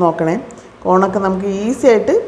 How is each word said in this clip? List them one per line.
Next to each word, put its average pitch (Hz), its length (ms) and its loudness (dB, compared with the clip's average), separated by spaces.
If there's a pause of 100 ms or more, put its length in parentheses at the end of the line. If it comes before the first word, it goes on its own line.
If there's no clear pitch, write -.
നോക്കണേ. 165 320 0 (480)
കോണൊക്കെ 190 420 2
നമുക്ക് 190 220 -2 (180)
ഈസി 262 260 -2
ആയിട്ട് 214 220 2 (140)